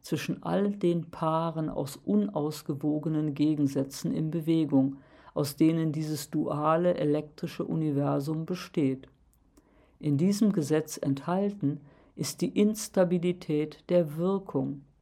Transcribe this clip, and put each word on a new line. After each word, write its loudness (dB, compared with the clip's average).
zwischen -4
all 0
den 0
Paaren -2
aus -6
unausgewogenen -2
Gegensätzen 0
in -2
Bewegung, 2
aus -2
denen 4
dieses -4
duale 2
elektrische -2
Universum 0
besteht. -2
In 0
diesem 4
Gesetz 0
enthalten -2
ist -6
die -2
Instabilität 0
der 2
Wirkung. -2